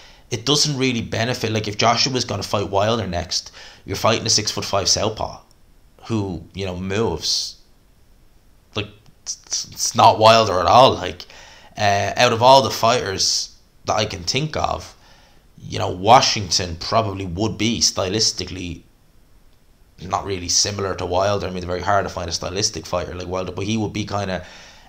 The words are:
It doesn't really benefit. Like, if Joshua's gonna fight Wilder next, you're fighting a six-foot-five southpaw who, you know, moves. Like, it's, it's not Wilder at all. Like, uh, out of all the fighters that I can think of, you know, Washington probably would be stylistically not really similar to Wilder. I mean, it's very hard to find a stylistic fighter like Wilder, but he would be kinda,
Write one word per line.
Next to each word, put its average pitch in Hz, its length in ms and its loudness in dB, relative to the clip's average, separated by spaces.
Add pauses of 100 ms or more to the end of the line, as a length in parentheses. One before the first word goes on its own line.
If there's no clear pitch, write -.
(300)
It 113 160 -6
doesn't 147 300 2
really 123 260 0
benefit. 113 500 -4
Like, 110 160 -2
if 98 80 -6
Joshua's 120 480 2
gonna 101 180 -6
fight 104 280 -2
Wilder 104 360 0
next, 85 460 -6 (320)
you're - 120 -6
fighting - 300 2
a - 40 0
six-foot-five - 580 0
southpaw - 520 -2 (640)
who, 98 360 -4 (120)
you 95 100 -6
know, 90 120 -6
moves. 95 800 -4 (1160)
Like, 110 140 -6 (340)
it's, - 480 -10
it's - 240 -6
not 113 240 6
Wilder 110 400 6
at 87 80 2
all. 110 280 8
Like, 87 320 -8 (500)
uh, 101 400 0
out 120 160 4
of 113 100 0
all 135 200 10
the 110 80 0
fighters - 840 0 (300)
that 90 120 0
I 110 100 0
can 92 160 -8
think 139 340 -2
of, - 380 -4 (640)
you 95 200 -10
know, 98 120 -2
Washington 95 920 4
probably 98 460 -2
would 104 320 -4
be 107 220 0
stylistically 92 1040 -2 (1200)
not 92 240 -6
really 90 220 -8
similar 98 460 -2
to 90 120 -6
Wilder. 92 400 0
I - 20 -6
mean, 92 100 -8
it's 87 80 -8
very 90 140 -4
hard 98 240 2
to - 60 -8
find 87 180 -8
a 85 40 -8
stylistic 90 520 -4
fighter 87 300 -6
like 90 120 -10
Wilder, 92 260 -6
but 98 120 -8
he 110 140 -2
would 101 160 -2
be 104 100 -4
kinda, 95 400 -4 (440)